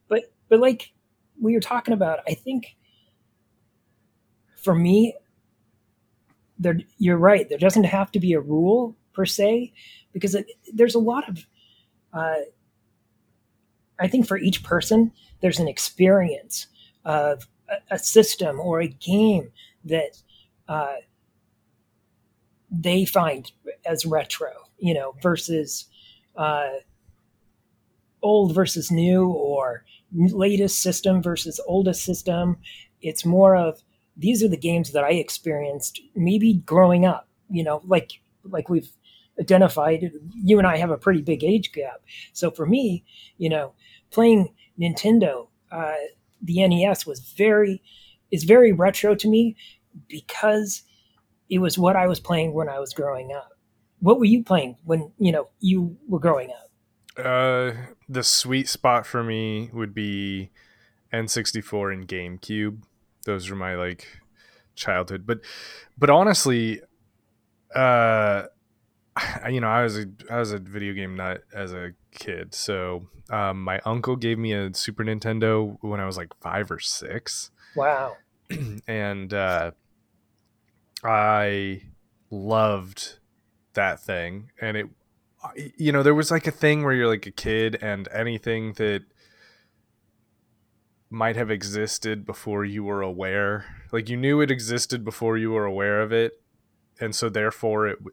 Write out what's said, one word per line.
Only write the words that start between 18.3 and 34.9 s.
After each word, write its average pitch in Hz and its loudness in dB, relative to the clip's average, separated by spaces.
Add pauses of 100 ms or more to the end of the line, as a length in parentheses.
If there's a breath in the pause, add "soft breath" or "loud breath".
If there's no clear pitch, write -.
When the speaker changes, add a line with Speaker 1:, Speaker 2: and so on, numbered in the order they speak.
Speaker 1:
or 165 -2
a 165 -4
game 196 0 (340 soft breath)
that, 156 -4 (500 soft breath)
uh, 147 -6 (1700)
they 180 0
find 165 0 (360)
as 165 -2
retro, 156 -4 (280)
you 170 0
know, 135 -6
versus, 160 -4 (500 soft breath)
uh, 147 -4 (1500)
old 208 4
versus 175 -2
new 180 4
or 139 -4 (280 soft breath)
n-, 170 4
latest 202 2
system 185 2
versus 170 -6
oldest 185 0
system. 175 -2 (440 loud breath)
It's 160 -8
more 185 8
of, 165 0 (360)
these 202 2
are 214 4
the 165 -2
games 170 0